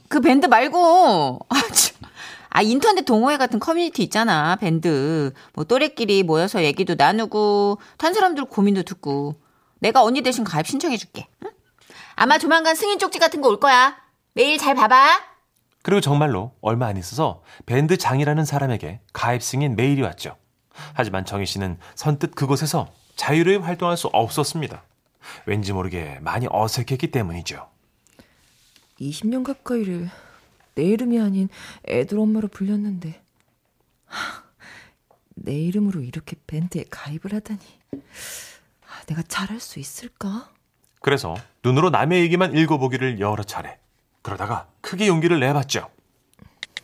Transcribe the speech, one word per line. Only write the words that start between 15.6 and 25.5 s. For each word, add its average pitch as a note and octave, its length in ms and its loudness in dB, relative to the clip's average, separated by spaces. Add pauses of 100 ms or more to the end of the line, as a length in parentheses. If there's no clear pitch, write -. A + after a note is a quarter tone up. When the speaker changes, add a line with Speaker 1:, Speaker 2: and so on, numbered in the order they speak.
Speaker 2:
그리고 G3 180 2
정말로 C3+ 580 0
얼마 A#2 280 0
안 G2+ 100 -4
있어서 A2+ 460 -4 (220)
밴드장이라는 D3+ 800 0
사람에게 B2+ 560 -4 (140)
가입 A#2+ 280 -2
승인 C3 360 -2
메일이 C3+ 240 2
왔죠. E2+ 340 -8 (580)
하지만 F#2+ 300 -2
정희 G2 220 -6
씨는 F#2 320 -6 (180)
선뜻 D3+ 400 -2
그곳에서 C#3+ 540 -2 (260)
자유로이 E3+ 420 2
활동할 F3 380 -4
수 - 120 -6
없었습니다. A2+ 760 -2 (640)
왠지 G2+ 260 -4